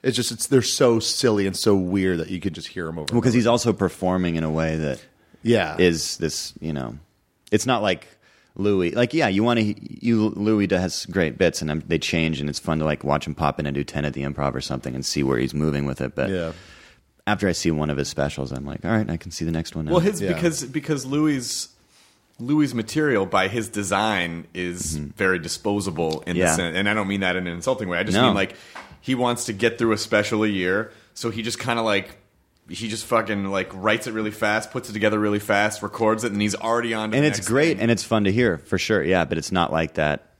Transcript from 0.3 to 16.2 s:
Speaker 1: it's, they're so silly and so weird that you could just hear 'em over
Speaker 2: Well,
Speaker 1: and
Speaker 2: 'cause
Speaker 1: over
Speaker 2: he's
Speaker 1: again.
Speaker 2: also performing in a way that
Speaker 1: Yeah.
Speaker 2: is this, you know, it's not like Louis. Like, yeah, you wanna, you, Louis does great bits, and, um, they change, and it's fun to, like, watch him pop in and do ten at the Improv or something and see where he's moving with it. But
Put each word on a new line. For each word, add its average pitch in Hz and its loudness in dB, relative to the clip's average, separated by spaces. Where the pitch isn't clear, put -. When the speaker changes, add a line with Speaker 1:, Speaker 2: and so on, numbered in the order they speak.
Speaker 1:
it's, - -6
they're 131 6
so 117 4
silly 107 2
and 95 -2
so 104 4
weird 92 2
that 82 -6
you 90 -4
could 92 -2
just - -12
hear 87 -8
'em 82 -8
over 76 -8
Speaker 2:
Well, 113 -2
Speaker 1:
and 120 4
Speaker 2:
'cause 123 4
Speaker 1:
over 113 4
Speaker 2:
he's 117 4
Speaker 1:
again. 117 6
Speaker 2:
also 120 4
performing 90 0
in 80 0
a 78 -2
way 80 0
that 76 -2
Speaker 1:
Yeah. 92 2
Speaker 2:
is 85 4
this, - -6
you 80 -6
know, 64 -6
it's 107 0
not 123 0
like 98 -2
Louis. 95 2
Like, 120 0
yeah, 156 2
you 98 2
wanna, 117 2
you, 110 0
Louis 104 2
does 90 0
great 82 0
bits, 87 2
and, 76 -4
um, 78 -2
they 82 2
change, 80 0
and 73 -2
it's 71 -6
fun 78 -2
to, 78 0
like, 76 0
watch 71 0
him 78 -6
pop 71 0
in 76 -2
and 71 -4
do 71 -2
ten 73 -4
at 71 -4
the 67 -6
Improv 69 -2
or 65 -6
something 65 -6
and 65 -8
see - -2
where 67 2
he's 65 -2
moving 73 0
with 67 -6
it. 65 -4
But - -2